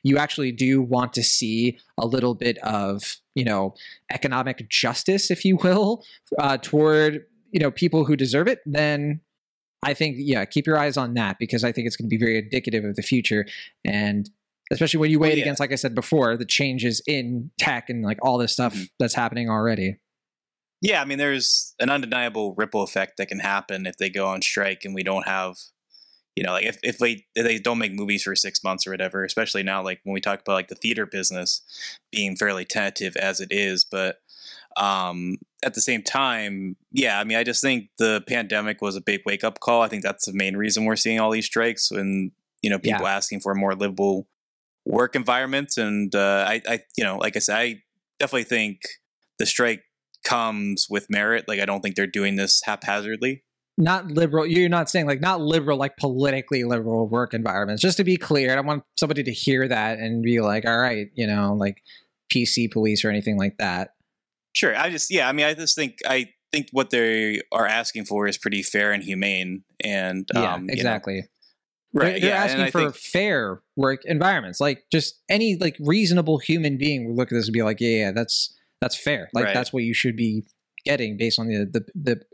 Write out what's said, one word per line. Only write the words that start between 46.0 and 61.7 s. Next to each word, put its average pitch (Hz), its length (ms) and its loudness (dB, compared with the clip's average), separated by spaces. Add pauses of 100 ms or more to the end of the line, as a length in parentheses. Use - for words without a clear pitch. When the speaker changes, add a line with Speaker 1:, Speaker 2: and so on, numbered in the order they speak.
Speaker 2:
uh, 98 340 4
I, 113 180 0
I, 117 140 -2 (160)
you 117 80 0
know, 98 140 -2
like 107 180 -2
I 107 40 -4
said, 104 180 0
I 117 240 -4 (360)
definitely 131 260 0
think 107 360 -2 (580)
the - 60 0
strike 117 380 2 (400)
comes 104 680 -2
with 101 180 -2
merit. 104 400 0
Like, 101 120 -2
I 98 40 -2
don't 98 160 -2
think 98 160 -6
they're 98 100 2
doing 98 300 0
this 98 300 2
haphazardly. 107 760 -2 (360)
Speaker 1:
Not 180 300 2
liberal. 156 380 2
You're 175 220 4
not 170 220 2
saying, 165 160 2
like, 139 160 0
not 180 180 2
liberal, 147 380 2
like, 139 180 -2
politically 135 680 0
liberal 113 440 0
work 117 240 0
environments. 104 480 -2
Just 180 160 4
to 196 80 2
be 180 140 4
clear, 135 340 2
I - 20 2
don't 139 120 0
want 147 180 -2 (140)
somebody 147 240 0
to 120 100 -6
hear 131 340 2
that 110 320 0
and 113 240 -2
be 117 200 4
like, 107 240 2
"All 117 120 4
right, 113 360 0
you 117 120 -2
know, 104 280 2
like, 101 280 -2 (460)